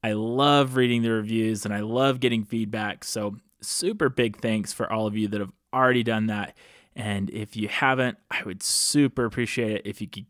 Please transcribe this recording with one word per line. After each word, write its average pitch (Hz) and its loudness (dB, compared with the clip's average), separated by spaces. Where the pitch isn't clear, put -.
I 113 0
love 131 4
reading 120 4
the 113 2
reviews 110 0
and 101 -4
I 101 -2
love 123 2
getting 117 2
feedback. 107 -4
So 104 -6
super 185 -2
big 117 -2
thanks 110 -2
for - -4
all 110 0
of 104 -4
you 107 0
that 104 -4
have 98 -6
already 127 4
done 110 0
that. 104 -6
And 101 -4
if 107 -10
you 107 -2
haven't, 131 0
I - -6
would 95 -10
super - 2
appreciate 113 -2
it 107 -2
if 104 -8
you 101 -8
could - -12